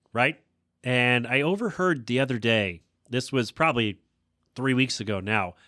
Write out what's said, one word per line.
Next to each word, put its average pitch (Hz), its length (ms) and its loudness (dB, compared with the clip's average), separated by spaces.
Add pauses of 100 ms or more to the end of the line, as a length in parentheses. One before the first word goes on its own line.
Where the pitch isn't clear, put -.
(120)
right? 127 280 0 (440)
And 123 420 2
I 131 160 2
overheard 180 640 -2
the 123 140 0
other 127 180 0
day, 107 440 2 (280)
this 123 220 -4
was 127 180 0
probably 120 480 0 (560)
three 131 180 -2
weeks 127 280 0
ago 104 180 -4
now. 95 380 -2 (120)